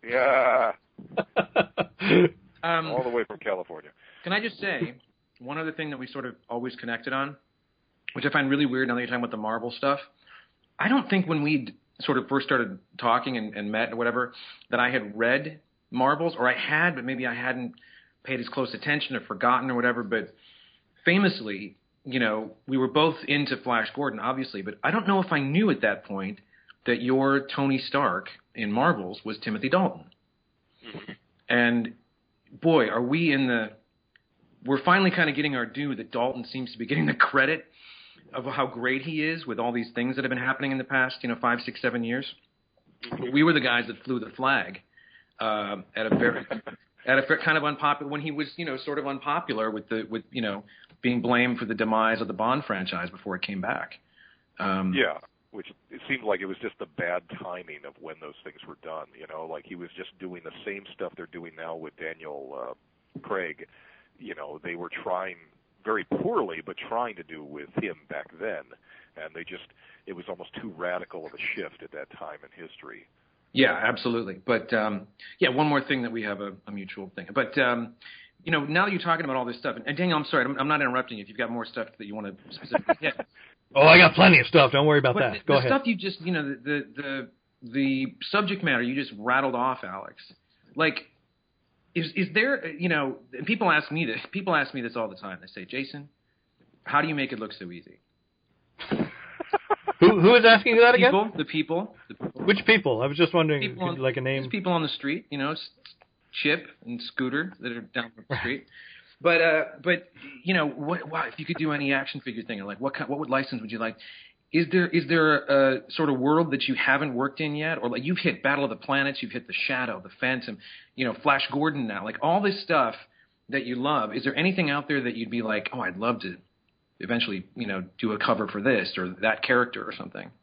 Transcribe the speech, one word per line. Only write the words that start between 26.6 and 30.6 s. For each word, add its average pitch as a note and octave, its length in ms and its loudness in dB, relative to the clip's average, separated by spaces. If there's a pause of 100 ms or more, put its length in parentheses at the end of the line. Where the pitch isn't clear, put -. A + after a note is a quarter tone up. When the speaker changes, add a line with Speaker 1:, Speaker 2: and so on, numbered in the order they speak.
Speaker 2:
that A#2+ 160 0
your C3+ 520 2
Tony C#3 240 0
Stark C3+ 500 -2 (260)
in G#2+ 180 -4
Marvels A2+ 520 0
was G#2+ 140 -6
Timothy G#2+ 300 -4
Dalton. F#3 360 2 (840)